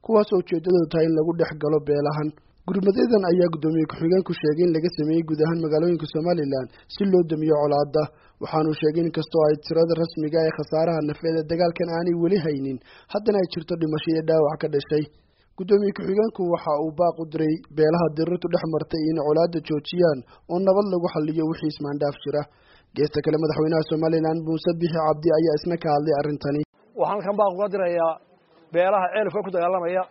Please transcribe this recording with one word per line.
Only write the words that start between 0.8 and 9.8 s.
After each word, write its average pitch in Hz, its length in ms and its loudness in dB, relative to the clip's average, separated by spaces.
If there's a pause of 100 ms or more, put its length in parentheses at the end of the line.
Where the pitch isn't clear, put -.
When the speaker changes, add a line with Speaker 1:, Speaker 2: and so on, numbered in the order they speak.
Speaker 1:
tahay 160 160 2
in 165 160 2
lagu 160 160 0
dhex 165 240 0
galo 151 240 0
beelahan. 147 480 0 (360)
Gurmadyadan 202 580 2
ayaa 175 240 4
gudoomiye 156 360 -2
ku-xigeenku 175 480 0
sheegay 156 320 0
in 175 80 2
laga 160 180 0
sameeyey 156 340 -2
guud 156 160 -2
ahaan 165 200 0
magaalooyinka 156 440 0
Somaliland 151 640 -2 (140)
si - 180 -8
loo 185 240 4
damiyo 156 320 2
colaadda. 147 460 2 (380)
Waxaanu 156 320 0
sheegay 156 300 0
in 165 60 0
kastoo 160 320 0
ay 151 160 4
tirada 165 360 2